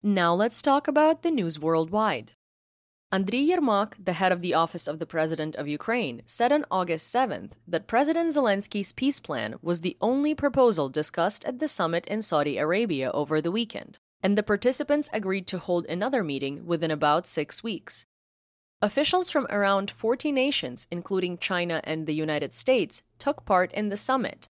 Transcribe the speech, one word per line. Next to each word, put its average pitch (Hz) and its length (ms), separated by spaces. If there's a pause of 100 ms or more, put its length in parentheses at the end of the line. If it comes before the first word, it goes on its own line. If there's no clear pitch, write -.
Now 180 320
let's 214 260
talk 285 260
about 311 360
the 240 80
news 170 280
worldwide. 160 720 (800)
Andriy 202 340
Yermak, 220 580
the 180 100
head 185 180
of 175 100
the 175 120
Office 165 340
of 156 100
the 160 80
President 156 480
of 143 140
Ukraine, 147 580
said 240 240
on 294 180
August 175 400
seventh 196 480 (120)
that 170 180
President 311 480
Zelensky's 202 560
peace 277 300
plan 113 420
was 165 200
the 185 180
only 285 340
proposal 240 540
discussed 165 560
at 254 160
the 302 80
summit 170 380
in 214 160
Saudi 147 360
Arabia 156 540
over 151 280
the 165 120
weekend, - 480 (200)
and 202 160
the 214 60
participants 269 680
agreed 190 340
to 185 120
hold 175 280
another 208 380
meeting 139 420
within 165 240
about 151 340
six - 380
weeks. - 420 (800)
Officials 302 480
from 269 160
around 196 460
forty 269 400
nations, 254 580
including 175 480
China 175 460
and 156 240
the 151 60
United 151 380
States, - 520 (160)
took - 240
part 185 280
in 208 180
the 202 60
summit - 600